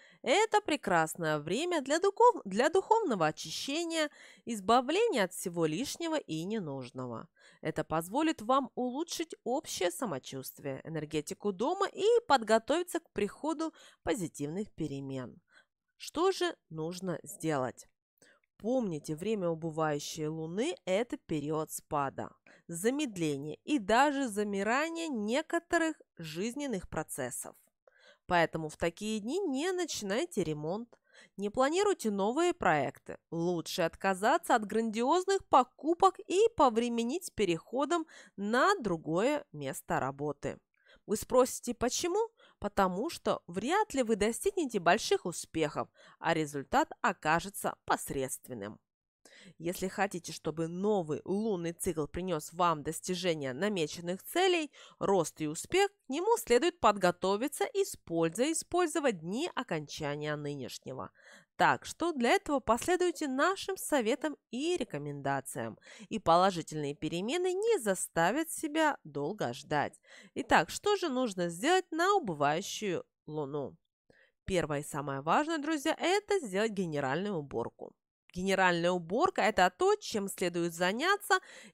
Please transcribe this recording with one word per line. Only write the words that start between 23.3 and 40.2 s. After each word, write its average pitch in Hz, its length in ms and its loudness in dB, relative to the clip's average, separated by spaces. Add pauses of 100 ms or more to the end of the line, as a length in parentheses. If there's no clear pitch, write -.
и 196 120 2
даже 262 520 2
замирания 220 800 -2
некоторых 311 920 -2 (160)
жизненных 208 720 -6
процессов. - 720 -6 (680)
Поэтому 160 440 2
в - 80 -16
такие 208 420 -2
дни 247 200 -4
не 311 340 -2
начинайте 233 720 -2
ремонт, 156 520 -6 (380)
не 202 140 -4
планируйте 311 600 2
новые 233 440 2
проекты. - 640 0 (140)
Лучше 170 500 -2
отказаться 196 760 2
от 226 100 2
грандиозных 240 840 2
покупок 311 720 4
и 403 360 4
повременить 240 720 2
с - 60 -12
переходом 262 760 0 (300)
на 247 420 4
другое 190 720 0
место 147 480 -4
работы. 139 580 -4 (480)